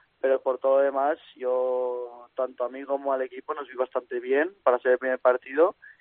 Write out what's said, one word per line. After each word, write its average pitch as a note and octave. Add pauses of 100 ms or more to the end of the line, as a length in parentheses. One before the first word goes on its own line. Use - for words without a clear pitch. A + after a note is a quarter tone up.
(200)
pero C3+
por B2+
todo C3+
lo C#3
demás, C#3 (180)
yo, B2+
tanto B2+
a A#2+
mí C3+
como C#3
al C3
equipo, C3
nos C#3+
vi B2+
bastante B2
bien C3+ (100)
para B2
ser B2+
el B2+
primer C3
partido, C3+ (240)